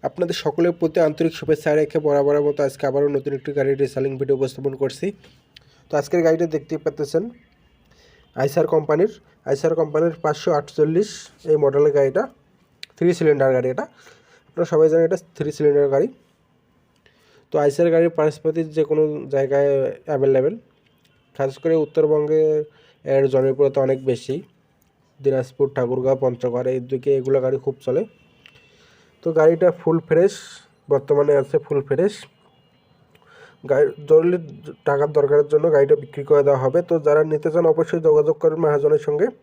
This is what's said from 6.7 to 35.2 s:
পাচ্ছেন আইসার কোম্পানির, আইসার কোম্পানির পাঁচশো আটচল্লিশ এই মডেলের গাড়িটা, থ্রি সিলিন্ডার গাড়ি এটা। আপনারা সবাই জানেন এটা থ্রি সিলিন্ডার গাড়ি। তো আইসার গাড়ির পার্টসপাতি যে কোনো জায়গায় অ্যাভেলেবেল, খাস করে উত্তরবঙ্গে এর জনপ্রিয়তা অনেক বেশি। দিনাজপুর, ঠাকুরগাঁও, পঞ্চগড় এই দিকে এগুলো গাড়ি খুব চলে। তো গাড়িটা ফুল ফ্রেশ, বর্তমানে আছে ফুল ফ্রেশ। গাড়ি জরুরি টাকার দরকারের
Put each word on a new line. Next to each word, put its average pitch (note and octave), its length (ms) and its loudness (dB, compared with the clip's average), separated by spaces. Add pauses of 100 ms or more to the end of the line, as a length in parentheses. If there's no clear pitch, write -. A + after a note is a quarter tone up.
পাচ্ছেন D#3 400 -4 (1120)
আইসার D3 380 -2
কোম্পানির, D#3 380 0 (380)
আইসার D3+ 300 -2
কোম্পানির D#3+ 440 -2
পাঁচশো - 260 -2 (100)
আটচল্লিশ D#3+ 500 -2 (420)
এই D3+ 120 4
মডেলের C#3+ 340 2
গাড়িটা, C#3 260 0 (760)
থ্রি E3+ 200 2
সিলিন্ডার D3+ 380 2
গাড়ি B2+ 180 0
এটা। B3 120 -6 (640)
আপনারা E3+ 240 -4
সবাই D#3+ 200 4
জানেন E3 180 4
এটা F#3 80 -2 (200)
থ্রি D3 200 -4
সিলিন্ডার C#3+ 360 2
গাড়ি। D#3 140 2 (1500)
তো - 100 -4
আইসার D3 300 2
গাড়ির E3 240 2
পার্টসপাতি D#3 440 -2 (160)
যে D#3+ 120 2
কোনো D#3 140 2 (320)
জায়গায় C#3 340 2 (380)
অ্যাভেলেবেল, C#3 480 0 (800)
খাস C3+ 260 -4
করে E3 140 0 (100)
উত্তরবঙ্গে D3+ 560 0 (640)
এর C#3 180 2 (100)
জনপ্রিয়তা C3+ 520 2
অনেক C3 140 -2 (120)
বেশি। B2 240 -6 (840)
দিনাজপুর, C3+ 560 -2
ঠাকুরগাঁও, B2+ 480 0
পঞ্চগড় B2 500 -2
এই C3 60 -4 (120)
দিকে C3+ 280 -2
এগুলো C3+ 260 0
গাড়ি C3 200 -2
খুব C3+ 100 -4 (100)
চলে। C3+ 160 -2 (1200)
তো - 60 -6 (120)
গাড়িটা E3 280 4 (140)
ফুল E3 160 0 (100)
ফ্রেশ, F3+ 260 2 (560)
বর্তমানে C#3+ 520 2
আছে C3+ 140 -6 (100)
ফুল C#3+ 220 -2
ফ্রেশ। E3+ 260 0 (1600)
গাড়ি D3 160 2 (240)
জরুরি E3 280 4 (500)
টাকার D3 300 0
দরকারের C#3+ 340 2